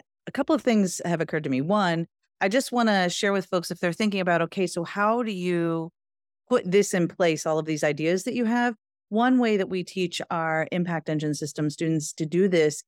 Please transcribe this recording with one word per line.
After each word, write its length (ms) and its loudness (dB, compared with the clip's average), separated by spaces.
a 60 -12
couple 240 0
of 80 -2
things 420 2
have 160 0
occurred 220 -4
to 80 -4
me. 100 0
One, 460 0
I 80 2
just 220 0
wanna 380 2
share 240 -2
with 120 -2
folks 240 -2
if 100 -8
they're 140 0
thinking 280 -2
about, 200 2
"Okay, 240 -2
so 180 -4
how 380 0
do 100 -4
you 600 -2
put 180 2
this 300 2
in 120 2
place, 380 0
all 140 0
of 60 -4
these 180 -2
ideas 400 0
that 100 -6
you 120 0
have?" 300 0
One 300 4
way 180 2
that 120 -2
we 140 -2
teach 460 -4
our 420 -2
Impact 380 -2
Engine 240 -2
System 360 -4
students 440 -2
to 120 -4
do 220 2
this 400 2